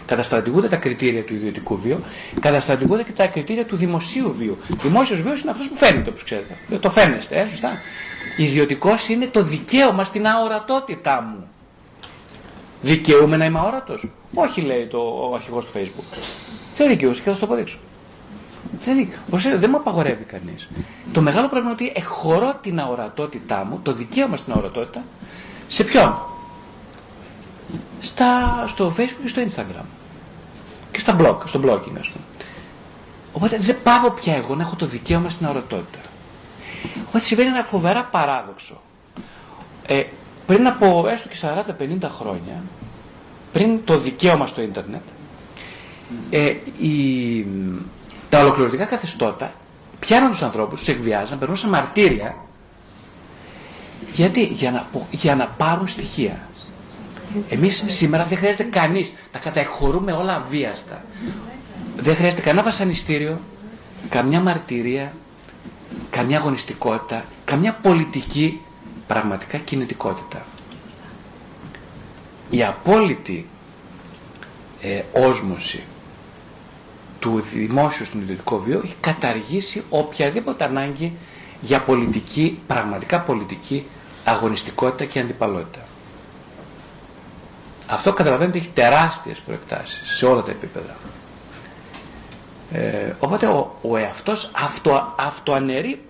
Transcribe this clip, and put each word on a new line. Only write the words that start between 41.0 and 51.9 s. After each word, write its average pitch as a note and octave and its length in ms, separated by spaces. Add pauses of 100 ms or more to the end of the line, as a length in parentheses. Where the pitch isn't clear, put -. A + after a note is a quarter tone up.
έστω A3+ 200
και - 80
σαράντα, F3 380
πενήντα D#3+ 360
χρόνια, F#2+ 540 (880)
πριν A3 340
το D#3+ 120
δικαίωμα C#3 500
στο - 140
ίντερνετ, G2+ 400 (1300)
ε, D3 240 (260)
η, C3 680 (840)
τα D3 100
ολοκληρωτικά C#3 460
καθεστώτα - 680 (460)
πιάναν B3+ 320
τους F#3+ 100
ανθρώπους, A2 380
τους - 80
εκβιάζαν, A#2 520
περνούσαν F#3 300
μαρτύρια. D3+ 640 (1800)